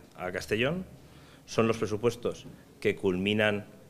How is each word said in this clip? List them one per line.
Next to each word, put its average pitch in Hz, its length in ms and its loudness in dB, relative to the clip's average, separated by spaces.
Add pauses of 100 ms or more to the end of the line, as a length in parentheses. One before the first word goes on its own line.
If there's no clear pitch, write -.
(160)
a 90 160 -6
Castellón, 120 540 -2 (580)
son - 220 2
los 113 100 2
presupuestos 104 720 -2 (340)
que 101 160 2
culminan 101 720 2 (240)